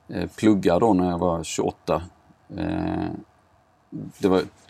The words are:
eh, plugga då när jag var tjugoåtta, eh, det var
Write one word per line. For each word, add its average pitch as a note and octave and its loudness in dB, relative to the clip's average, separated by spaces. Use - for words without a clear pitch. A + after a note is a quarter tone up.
eh, F2+ -6
plugga F#2 4
då A2 4
när F2+ 2
jag F2 -2
var E2+ 0
tjugoåtta, - -4
eh, G1+ -4
det G2 0
var F#2 4